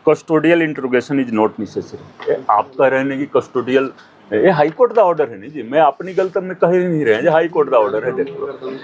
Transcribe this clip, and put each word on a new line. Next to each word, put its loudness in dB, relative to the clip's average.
custodial 2
interrogation -2
is -6
not 0
necessary। -10
ਇਹ 0
ਆਪ 2
ਕਹਿ 4
ਰਹੇ 0
ਨੇ -4
ਕਿ -6
custodial, 0
ਇਹ 4
ਹਾਈ 2
ਕੋਰਟ 0
ਦਾ 4
ਆਰਡਰ 0
ਹੈ -14
ਨਹੀਂ -16
ਜੀ, -12
ਮੈਂ 0
ਆਪਣੀ 0
ਗੱਲ 0
ਤਾਂ -4
ਮੈਂ -8
ਕਹਿ 2
ਹੀ 0
ਨਹੀਂ 0
ਰਿਹਾ 2
ਜੀ, 0
ਹਾਈ 2
ਕੋਰਟ 0
ਦਾ 2
ਆਰਡਰ 0
ਹੈ। -2
ਦੇਖੋ, -6